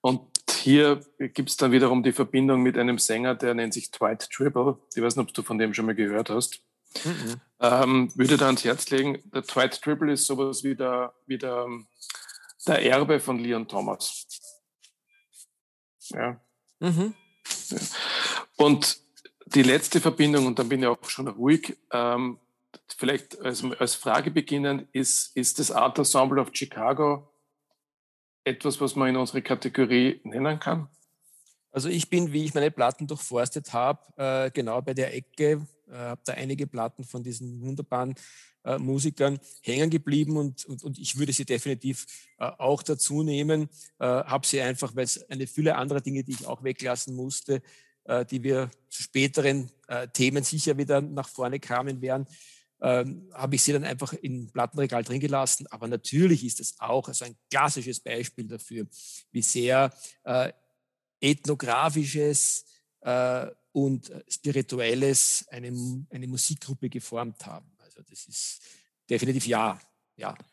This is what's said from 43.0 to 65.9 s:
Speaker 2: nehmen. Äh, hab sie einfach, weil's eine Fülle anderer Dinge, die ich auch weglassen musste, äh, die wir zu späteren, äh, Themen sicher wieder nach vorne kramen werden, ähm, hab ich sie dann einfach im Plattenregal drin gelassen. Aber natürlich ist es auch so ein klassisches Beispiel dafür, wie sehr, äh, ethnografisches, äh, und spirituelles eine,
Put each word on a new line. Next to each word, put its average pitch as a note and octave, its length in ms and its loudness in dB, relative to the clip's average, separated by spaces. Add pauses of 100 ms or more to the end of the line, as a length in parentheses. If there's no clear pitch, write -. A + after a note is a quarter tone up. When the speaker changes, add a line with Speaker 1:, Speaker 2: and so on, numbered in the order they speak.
Speaker 2:
nehmen. D3+ 460 0 (300)
Äh, B2 80 -2
hab C3+ 380 0
sie C#3 160 0
einfach, B2+ 360 -4
weil's - 340 -4
eine C3+ 160 -6
Fülle D3+ 300 0
anderer C#3 240 -2
Dinge, C3+ 240 -4
die C3+ 80 -10
ich - 140 -10
auch B2 180 -10
weglassen B2+ 500 -6
musste, C3 480 -4 (420)
äh, A#2+ 200 -2
die B2+ 180 -6
wir C3 280 0 (180)
zu - 140 -12
späteren, C3+ 680 0 (180)
äh, B2 200 -8
Themen C3 360 2
sicher D3+ 340 -2
wieder C#3 220 2
nach C#3 280 -8
vorne C3 320 -6
kramen B2+ 400 -4
werden, C3 260 -4 (540)
ähm, B2+ 520 0
hab C3+ 220 -4
ich C3 80 2
sie D3 100 4
dann C#3+ 120 0
einfach C3 300 -6
im B2+ 360 -8
Plattenregal B2 540 -2
drin C3 160 -4
gelassen. C#3 500 -2
Aber A#2 180 -10
natürlich C#3 560 2
ist A#2+ 160 -6
es - 200 -8
auch B2 340 -2
so - 100 -4
ein A#2+ 120 -16 (120)
klassisches C3+ 520 -2
Beispiel A#2+ 480 -8
dafür, A2+ 380 -10 (440)
wie A#2+ 120 -4
sehr, B2+ 500 2 (320)
äh, B2+ 280 -2 (680)
ethnografisches, D3 1400 0 (380)
äh, B2+ 440 0 (260)
und C3+ 380 -2 (160)
spirituelles C3 1200 0
eine, B2 200 -12 (380)